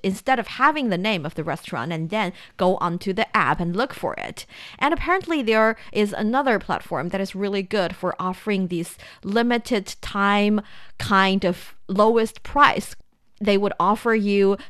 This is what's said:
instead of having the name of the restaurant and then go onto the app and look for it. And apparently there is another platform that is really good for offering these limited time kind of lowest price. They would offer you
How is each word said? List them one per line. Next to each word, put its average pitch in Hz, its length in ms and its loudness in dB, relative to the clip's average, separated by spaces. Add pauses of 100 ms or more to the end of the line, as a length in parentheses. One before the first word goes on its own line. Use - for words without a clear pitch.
instead 214 340 0
of 220 100 -6
having 285 420 2
the 175 80 0
name 185 280 -2
of 160 100 -8
the 156 100 -6
restaurant 147 480 -6
and 160 160 -4
then 196 240 -2 (240)
go 185 240 4
onto 175 320 -2
the 208 200 -2
app 156 280 2
and 175 120 -2
look 247 200 -2
for - 220 -6
it. - 300 -10 (320)
And 294 160 2
apparently 339 480 0
there 220 360 4 (160)
is 208 180 2
another 233 480 0
platform 165 500 -4
that 190 120 -4
is 190 140 -6
really 196 280 -2
good 185 320 -2
for 180 240 -4
offering 185 480 -2
these 170 300 -6 (260)
limited 233 800 0
time 208 580 2 (380)
kind 190 480 4
of - 280 -2 (140)
lowest 220 560 2
price. - 540 2 (420)
They 202 180 2
would 202 220 2
offer 214 340 2
you 202 440 4 (120)